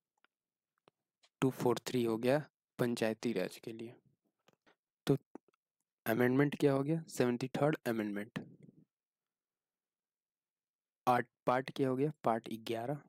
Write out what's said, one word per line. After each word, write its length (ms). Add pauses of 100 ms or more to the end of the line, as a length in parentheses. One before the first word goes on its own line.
(1400)
टू 100
फ़ोर 280
थ्री 260
हो 140
गया 280 (320)
पंचायती 540
राज 260
के 140
लिए। 240 (1080)
तो 100 (880)
अमेंडमेंट 540
क्या 120
हो 100
गया? 260
सेवेंटी 400
थर्ड 280 (100)
अमेंडमेंट। 600 (2500)
आर्ट-, 220 (160)
पार्ट 240
क्या 180
हो 80
गया? 160 (120)
पार्ट 280
ग्यारह। 560